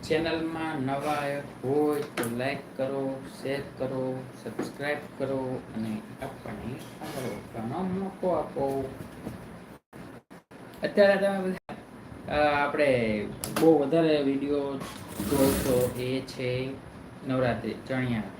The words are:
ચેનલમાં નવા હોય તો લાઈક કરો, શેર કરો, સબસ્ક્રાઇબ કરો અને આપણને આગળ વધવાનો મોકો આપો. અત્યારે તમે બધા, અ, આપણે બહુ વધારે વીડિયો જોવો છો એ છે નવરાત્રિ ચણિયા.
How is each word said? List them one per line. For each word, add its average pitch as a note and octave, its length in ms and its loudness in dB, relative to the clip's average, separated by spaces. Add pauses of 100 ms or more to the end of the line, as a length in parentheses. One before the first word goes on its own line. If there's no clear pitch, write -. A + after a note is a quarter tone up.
(120)
ચેનલમાં D#3+ 680 0
નવા C#3+ 420 0 (400)
હોય D3 380 4
તો A#2+ 360 -2
લાઈક C3+ 200 0 (200)
કરો, C3+ 460 -2 (180)
શેર C#3 200 -2 (160)
કરો, C3 460 -2 (200)
સબસ્ક્રાઇબ C#3+ 540 -4 (200)
કરો C3 440 -2 (140)
અને A2 260 -2 (200)
આપણને A2+ 540 -8 (300)
આગળ C#3 240 -6
વધવાનો A2+ 540 -6
મોકો F#3 460 -2
આપો. C#3 600 0 (1900)
અત્યારે G3+ 320 8
તમે F#3+ 340 2
બધા, - 260 -6 (600)
અ, D3 280 6
આપણે A#2+ 600 4 (340)
બહુ D#3 200 10
વધારે D3+ 440 4
વીડિયો C#3 560 2 (500)
જોવો C#3 220 6
છો B2+ 460 4
એ B2+ 240 -2
છે C3 480 -4 (580)
નવરાત્રિ A#2+ 480 2 (120)
ચણિયા. B2 360 0 (160)